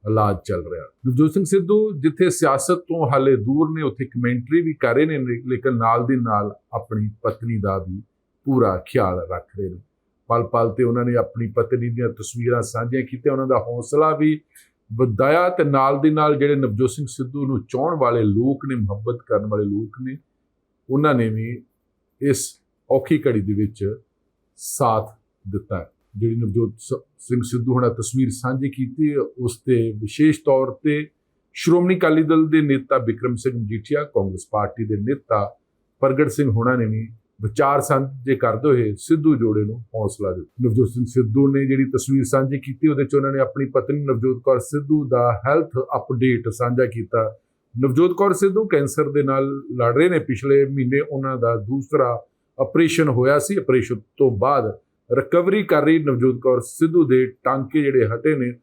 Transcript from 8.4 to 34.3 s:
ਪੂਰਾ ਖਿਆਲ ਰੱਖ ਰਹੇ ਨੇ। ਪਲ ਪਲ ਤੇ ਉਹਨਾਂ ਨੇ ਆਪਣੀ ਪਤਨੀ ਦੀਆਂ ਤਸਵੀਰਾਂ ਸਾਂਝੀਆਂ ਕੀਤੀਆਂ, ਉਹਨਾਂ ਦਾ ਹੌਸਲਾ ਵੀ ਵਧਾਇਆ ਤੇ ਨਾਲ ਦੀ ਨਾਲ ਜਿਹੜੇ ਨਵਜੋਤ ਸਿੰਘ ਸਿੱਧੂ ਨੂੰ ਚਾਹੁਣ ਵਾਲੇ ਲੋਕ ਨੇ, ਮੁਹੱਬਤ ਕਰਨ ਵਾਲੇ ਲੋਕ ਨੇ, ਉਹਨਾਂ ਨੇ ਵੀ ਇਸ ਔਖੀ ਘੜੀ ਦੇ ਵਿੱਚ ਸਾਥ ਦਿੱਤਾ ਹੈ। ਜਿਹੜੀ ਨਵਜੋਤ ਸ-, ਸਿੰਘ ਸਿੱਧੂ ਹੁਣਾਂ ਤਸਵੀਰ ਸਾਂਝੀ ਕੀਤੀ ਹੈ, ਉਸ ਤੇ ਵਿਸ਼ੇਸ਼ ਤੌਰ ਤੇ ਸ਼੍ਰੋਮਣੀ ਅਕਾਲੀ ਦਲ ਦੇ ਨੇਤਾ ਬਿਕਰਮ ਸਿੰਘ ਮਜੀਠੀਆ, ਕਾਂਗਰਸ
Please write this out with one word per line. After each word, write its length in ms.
ਪੂਰਾ 300
ਖਿਆਲ 320
ਰੱਖ 140
ਰਹੇ 100
ਨੇ। 100
ਪਲ 220
ਪਲ 220
ਤੇ 100
ਉਹਨਾਂ 200
ਨੇ 120
ਆਪਣੀ 360
ਪਤਨੀ 380
ਦੀਆਂ 180
ਤਸਵੀਰਾਂ 540
ਸਾਂਝੀਆਂ 400
ਕੀਤੀਆਂ, 300
ਉਹਨਾਂ 140
ਦਾ 120
ਹੌਸਲਾ 480
ਵੀ 220
ਵਧਾਇਆ 580
ਤੇ 160
ਨਾਲ 360
ਦੀ 100
ਨਾਲ 260
ਜਿਹੜੇ 180
ਨਵਜੋਤ 360
ਸਿੰਘ 200
ਸਿੱਧੂ 360
ਨੂੰ 180
ਚਾਹੁਣ 360
ਵਾਲੇ 240
ਲੋਕ 420
ਨੇ, 80
ਮੁਹੱਬਤ 520
ਕਰਨ 200
ਵਾਲੇ 180
ਲੋਕ 380
ਨੇ, 160
ਉਹਨਾਂ 260
ਨੇ 140
ਵੀ 340
ਇਸ 300
ਔਖੀ 360
ਘੜੀ 140
ਦੇ 140
ਵਿੱਚ 300
ਸਾਥ 580
ਦਿੱਤਾ 340
ਹੈ। 120
ਜਿਹੜੀ 200
ਨਵਜੋਤ 420
ਸ-, 220
ਸਿੰਘ 240
ਸਿੱਧੂ 300
ਹੁਣਾਂ 180
ਤਸਵੀਰ 400
ਸਾਂਝੀ 400
ਕੀਤੀ 400
ਹੈ, 80
ਉਸ 380
ਤੇ 100
ਵਿਸ਼ੇਸ਼ 460
ਤੌਰ 260
ਤੇ 240
ਸ਼੍ਰੋਮਣੀ 400
ਅਕਾਲੀ 260
ਦਲ 260
ਦੇ 120
ਨੇਤਾ 380
ਬਿਕਰਮ 360
ਸਿੰਘ 220
ਮਜੀਠੀਆ, 480
ਕਾਂਗਰਸ 460